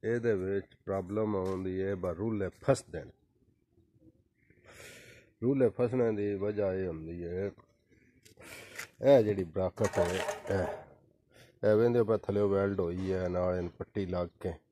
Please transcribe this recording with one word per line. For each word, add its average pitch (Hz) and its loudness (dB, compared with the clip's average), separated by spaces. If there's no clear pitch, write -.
ਇਹਦੇ 117 0
ਵਿੱਚ 95 -2
ਪ੍ਰੋਬਲਮ 98 0
ਆਉਂਦੀ 95 -2
ਹੈ 98 -2
ਬਸ 87 -4
ਰੂਲੇ 101 -2
ਫਸਦੇ 87 0
ਨੇ। - -18
ਰੂਲੇ 127 4
ਫਸਣੇ 120 2
ਦੀ 104 -2
ਵਜ੍ਹਾ 101 -2
ਇਹ 95 -2
ਹੁੰਦੀ 82 -8
ਹੈ, 92 -4
ਇਹ 131 8
ਜਿਹੜੀ 101 0
ਬਰਾਕਟ 92 -2
ਹੈ, - 2
ਇਹ, 95 0
ਇਹ 107 6
ਵੇਂਦੇ 120 4
ਪਏ 107 2
ਥੱਲੇ 101 0
ਵੈਲਡ 98 2
ਹੋਈ 92 -2
ਹੈ, 92 -2
ਨਾਲ 90 0
ਇਹਨੂੰ 87 -4
ਪੱਟੀ 98 -6
ਲੱਗ 87 -2
ਕੇ 92 -4